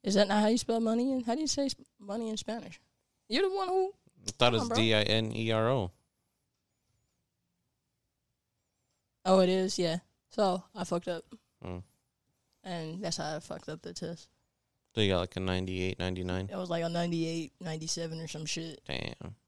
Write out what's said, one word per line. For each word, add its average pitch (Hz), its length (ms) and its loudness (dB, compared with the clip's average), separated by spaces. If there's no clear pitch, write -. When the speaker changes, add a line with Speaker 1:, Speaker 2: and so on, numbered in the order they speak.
Speaker 1:
Is 202 120 0
that 202 140 6
not 208 140 4
how 214 60 4
you 233 100 4
spell 226 220 0
money 233 320 2
in, 254 120 -2
how 226 100 0
do 311 60 -2
you 311 60 -2
say 277 220 0
sp-, - 160 -8
money 214 300 -6
in 220 60 -4
Spanish? 214 440 -10
You're 339 200 4
the 370 60 0
one 381 140 -2
who 381 240 2
Speaker 2:
I 107 120 -4
thought 120 140 6
Speaker 1:
Come - 20 2
Speaker 2:
it's 110 80 2
Speaker 1:
on, - 60 -2
bro. - 80 0
Speaker 2:
D 110 180 4
I 107 80 6
N 110 340 2
E 113 160 -2
R 110 160 2
O. 113 220 0
Speaker 1:
Oh, 190 160 8
it 185 80 8
is, 185 300 2
yeah. 170 200 2
So, 190 320 2
I 185 100 -6
fucked 175 240 -2
up. 170 160 -4
Speaker 2:
Mm. 92 180 -8
Speaker 1:
And 170 400 -10
that's 170 140 -4
how 151 180 -6
I 156 40 -8
fucked - 280 -12
up 156 140 -12
the 175 100 -12
test. 170 360 -10
Speaker 2:
So 110 80 2
you 98 100 6
got, 87 80 4
like, 92 160 -4
a 92 40 -4
ninety-eight, 92 580 -2
ninety-nine? 92 520 -4
Speaker 1:
It - 60 -8
was, 180 140 -6
like, 170 120 -2
a 170 60 -2
ninety-eight, 165 720 -2
ninety-seven 160 600 -6
or 160 60 -10
some 156 200 -8
shit. 160 400 -6
Speaker 2:
Damn. - 480 -8